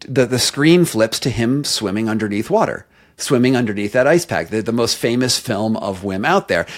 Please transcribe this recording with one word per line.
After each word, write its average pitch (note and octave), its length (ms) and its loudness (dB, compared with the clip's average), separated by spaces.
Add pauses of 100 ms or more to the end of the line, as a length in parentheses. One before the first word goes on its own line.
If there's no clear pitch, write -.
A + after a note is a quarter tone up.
the, C3+ 160 2
the B2 140 -2
screen D#3+ 480 4
flips A2 340 0
to - 80 -2
him A#2 340 0
swimming A2 460 -2
underneath G#2+ 400 -2
water, - 380 -2 (320)
swimming B2+ 360 2
underneath G#2 380 -2
that B2+ 140 4
ice E3+ 180 4
pack, E2 240 -4
the, G#2+ 140 -2
the A2 100 -4
most A#2 240 0
famous B2 420 0
film A2 380 -2
of F#2+ 240 -6
Wim G2 240 -4
out F3+ 240 0
there. E2+ 180 0 (120)